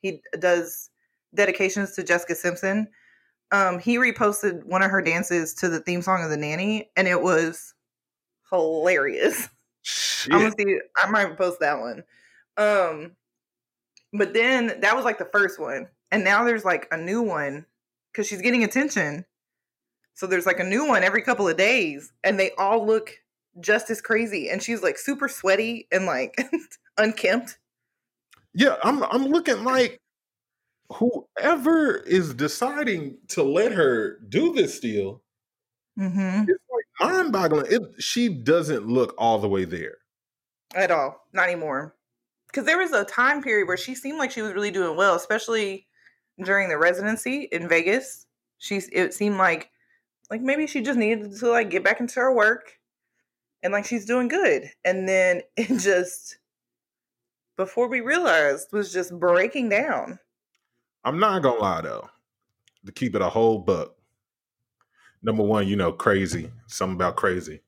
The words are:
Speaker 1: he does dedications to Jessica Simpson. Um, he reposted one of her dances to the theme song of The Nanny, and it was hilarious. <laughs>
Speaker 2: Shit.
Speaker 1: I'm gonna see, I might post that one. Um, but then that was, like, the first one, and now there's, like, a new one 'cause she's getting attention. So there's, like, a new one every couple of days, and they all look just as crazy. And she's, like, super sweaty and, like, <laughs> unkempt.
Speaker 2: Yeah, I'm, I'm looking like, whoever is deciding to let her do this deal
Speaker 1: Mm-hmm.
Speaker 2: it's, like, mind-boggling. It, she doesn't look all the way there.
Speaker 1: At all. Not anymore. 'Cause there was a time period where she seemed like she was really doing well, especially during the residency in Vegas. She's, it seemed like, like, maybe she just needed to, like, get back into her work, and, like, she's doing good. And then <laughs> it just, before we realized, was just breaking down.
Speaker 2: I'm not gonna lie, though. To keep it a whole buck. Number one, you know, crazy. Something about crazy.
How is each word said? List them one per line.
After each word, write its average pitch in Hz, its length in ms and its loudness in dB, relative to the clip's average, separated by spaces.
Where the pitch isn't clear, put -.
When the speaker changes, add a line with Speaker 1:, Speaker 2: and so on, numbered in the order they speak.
Speaker 1:
he 180 200 -6
does 175 520 0
dedications 190 600 0
to 185 100 -6
Jessica 175 320 0
Simpson. 196 520 -2
Um, 190 280 2
he 240 180 2
reposted 208 680 0
one 185 180 2
of 190 80 2
her 196 100 2
dances 165 540 0
to 185 140 -2
the 165 100 -2
theme 175 240 -4
song 185 200 0
of 160 60 -4
The 151 80 -2
Nanny, 180 580 -4
and 190 120 2
it 180 140 2
was 165 520 0
hilarious. 160 1000 0
<laughs> - 160 -20
Speaker 2:
Shit. - 520 -2
Speaker 1:
I'm 180 80 8
gonna 220 160 2
see, 196 220 0
I 196 80 2
might 196 280 0
post 180 220 -2
that 147 200 0
one. 117 240 -10
Um, 175 580 0
but 208 200 0
then 233 480 2
that 208 140 4
was, 262 100 -2
like, 220 120 0
the 180 140 -8
first 196 280 2
one, 135 280 -6
and 202 120 0
now 202 200 4
there's, 226 220 0
like, 175 260 0
a 165 60 -4
new 185 240 -4
one 151 440 -4
'cause 208 140 -4
she's 196 140 -10
getting 240 220 2
attention. 202 640 -2
So - 120 -10
there's, 180 200 0
like, 180 140 0
a 180 40 -2
new 214 240 0
one 214 160 4
every 196 180 2
couple 202 260 0
of 165 100 0
days, 190 560 0
and 190 160 0
they 190 120 2
all 208 340 0
look 220 260 0
just 214 300 0
as 214 120 -4
crazy. 214 480 -2
And 190 140 -6
she's, 226 180 -6
like, 175 160 0
super 277 300 -4
sweaty 226 640 0
and, 185 140 2
like, 131 300 -2
<laughs> - 280 -12
unkempt. 220 600 0
Speaker 2:
Yeah, 254 300 4
I'm, 262 200 2
I'm 269 240 0
looking 285 380 2
like, 254 340 2
whoever 285 1080 0
is 165 360 0
deciding 170 840 -4
to 156 140 0
let 180 300 2
her 123 460 2
do 302 240 2
this - 260 0
deal 104 420 -4
Speaker 1:
Mm-hmm. 190 500 0
Speaker 2:
it's, 370 200 0
like, - 400 -4
mind-boggling. 190 600 2
It, 226 120 4
she 240 240 0
doesn't 147 580 0
look 120 320 2
all 113 220 2
the 104 80 0
way 98 160 0
there. 82 320 -8
Speaker 1:
At 185 180 2
all. 147 400 -2
Not 185 160 2
anymore. 156 480 -4
'Cause 254 140 -4
there 330 120 2
was 370 140 0
a 208 140 0
time 269 360 0
period 214 280 0
where 180 80 0
she 254 180 -10
seemed 285 220 -10
like 269 140 -4
she 226 100 -8
was 214 120 -6
really 208 180 -4
doing 175 260 -2
well, 190 180 4
especially 214 720 -4
during 196 240 0
the 156 100 -2
residency 202 760 0
in 170 180 -4
Vegas. 185 580 0
She's, 196 340 -6
it - 220 0
seemed 208 240 -2
like, 170 340 0
like, 220 120 -8
maybe 285 260 -2
she 285 140 -4
just 240 180 -2
needed 208 400 -2
to, 240 100 0
like, 233 200 2
get 180 160 -2
back 226 160 0
into 240 180 -6
her 262 140 2
work, 226 440 2
and, 180 80 -2
like, 208 140 -2
she's 233 200 -6
doing 240 220 0
good. 294 420 0
And 185 240 0
then 185 420 2
<laughs> - 60 -16
it 226 240 -2
just, 180 600 -2
before 214 320 -2
we 240 140 -2
realized, 202 720 2
was 202 180 -4
just 175 260 -4
breaking 185 520 2
down. 202 500 -2
Speaker 2:
I'm 147 140 -2
not 196 220 4
gonna 123 200 4
lie, 90 220 0
though. 58 260 -8
To - 60 -16
keep 117 240 -4
it 101 60 2
a 90 80 2
whole 113 300 4
buck. 90 340 -2
Number 110 200 -2
one, 104 240 2
you 101 80 0
know, 87 160 0
crazy. 87 600 0
Something 95 300 -4
about 90 180 0
crazy. 85 520 -2